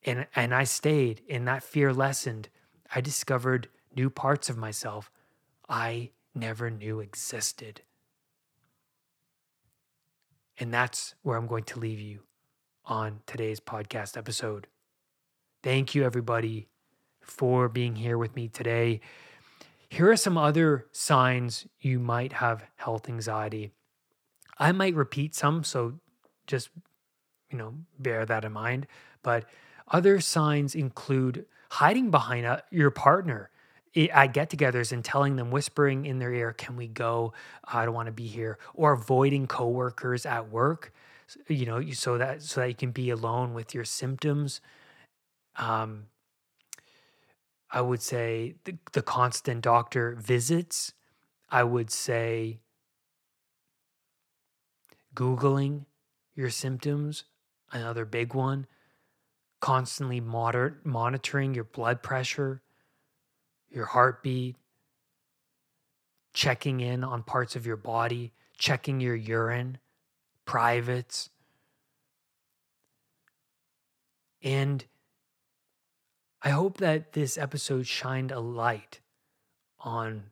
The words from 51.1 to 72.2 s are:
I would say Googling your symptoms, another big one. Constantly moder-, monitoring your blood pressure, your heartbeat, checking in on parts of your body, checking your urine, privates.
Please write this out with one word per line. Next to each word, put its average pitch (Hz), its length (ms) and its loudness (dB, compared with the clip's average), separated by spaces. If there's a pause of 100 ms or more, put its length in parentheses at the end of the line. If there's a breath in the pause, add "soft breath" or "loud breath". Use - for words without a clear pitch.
I 123 140 4
would 120 300 0
say 113 680 -2 (2500 soft breath)
Googling 139 720 0 (480)
your 131 160 -4
symptoms, 147 720 -4 (480)
another 117 340 -4
big 120 300 -4
one. 135 320 0 (920)
Constantly 131 600 0
moder-, 117 640 0
monitoring 135 680 0
your 120 100 -4
blood 120 380 -2
pressure, 135 580 -4 (1120)
your 120 160 -6
heartbeat, 127 680 2 (1800)
checking 131 460 0
in 123 220 -2
on 127 200 -6
parts 123 340 -2
of 117 80 -10
your 113 140 -4
body, 117 560 -2 (240 soft breath)
checking 135 420 0
your 123 160 0
urine, 113 640 -2 (640)
privates. 120 840 0 (3000)